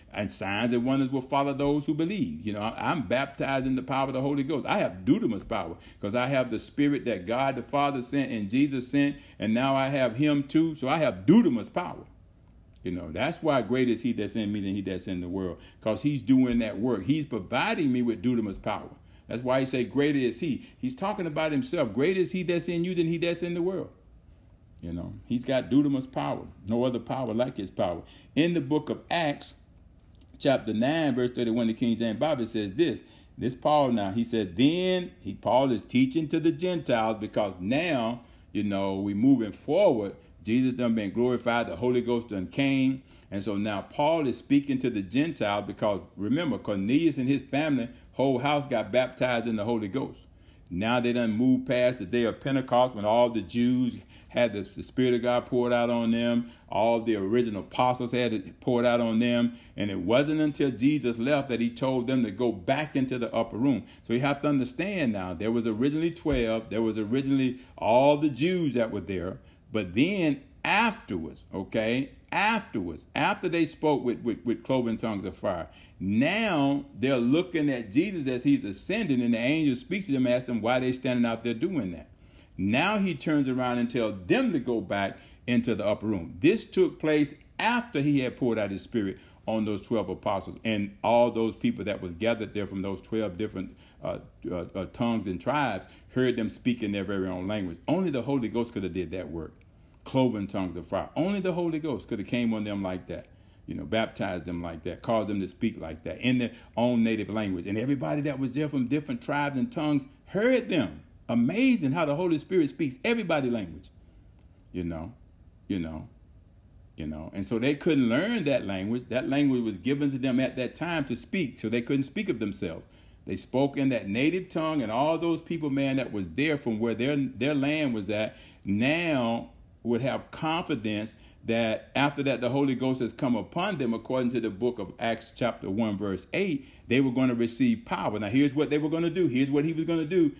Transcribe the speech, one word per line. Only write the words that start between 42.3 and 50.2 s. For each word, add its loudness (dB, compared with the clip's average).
came. 2
And -4
so -2
now -2
Paul 0
is -2
speaking 2
to -2
the -2
Gentiles, -2
because -2
remember, 0
Cornelius 0
and 0
his 2
family, 0
whole 2
house 0
got -2
baptized 0
in 0
the -2
Holy -2
Ghost. -6